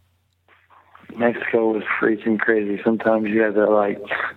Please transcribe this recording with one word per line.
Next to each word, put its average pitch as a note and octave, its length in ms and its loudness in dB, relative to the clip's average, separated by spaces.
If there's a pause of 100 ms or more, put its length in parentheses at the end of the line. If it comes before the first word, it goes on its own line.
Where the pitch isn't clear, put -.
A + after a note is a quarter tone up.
(1160)
Mexico A2+ 580 0
was G#2 100 -4 (160)
freaking A2 400 0
crazy. G#2 440 0
Sometimes A2 440 0
you A2 140 2
have G#2+ 140 0
to, G#2 140 4
like, G#2 320 2 (360)